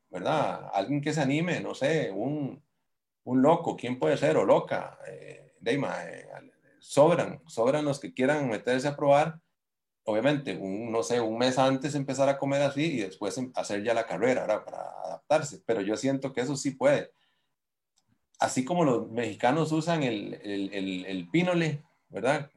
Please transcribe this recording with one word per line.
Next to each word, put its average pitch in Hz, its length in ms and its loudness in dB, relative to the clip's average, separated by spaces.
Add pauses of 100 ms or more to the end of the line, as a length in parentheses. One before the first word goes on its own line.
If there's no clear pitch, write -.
(100)
¿verdad? 98 640 -2
Alguien 120 260 0
que 151 140 -2
se 160 60 2
anime, 147 400 0
no 101 160 -6
sé, 139 340 0
un, 131 500 -4 (640)
un 127 180 2
loco, 147 340 4
¿quién 123 240 -6
puede 151 160 2
ser? 147 200 2
O 107 80 4
loca, 113 540 2 (100)
eh, 95 520 -18
de, 123 180 0
mae, 87 480 -6 (540)
sobran, 143 680 4
sobran 135 380 2
los 143 160 -2
que 101 120 -12
quieran 139 360 2
meterse 123 400 0
a 143 80 -4
probar. 147 440 4 (600)
Obviamente, 113 540 0
un, 101 340 -6
no 113 140 0
sé, 120 160 0
un 113 180 -2
mes 127 200 2
antes 135 360 2
empezar 135 340 0
a 139 100 2
comer 139 240 0
así 143 320 0
y 117 80 -2
después 98 360 -6
em-, 127 160 -6
hacer 101 300 -4
ya 117 100 0
la 117 120 0
carrera, 110 360 0
¿verdad? 98 220 -2
Para - 160 -12 (240)
adaptarse. 139 600 -2
Pero 110 140 0
yo 101 160 -2
siento 135 360 -2
que - 80 -2
eso 135 160 -2
sí 135 160 -2
puede. 135 400 2 (1300)
Así 127 240 0
como 175 200 0
los 110 280 2
mexicanos 120 600 0
usan 160 300 0
el, 104 400 -4
el, 101 320 -6
el, 95 320 -6
el 92 240 -8
pínole, 165 540 0 (240)
¿verdad? 135 480 -2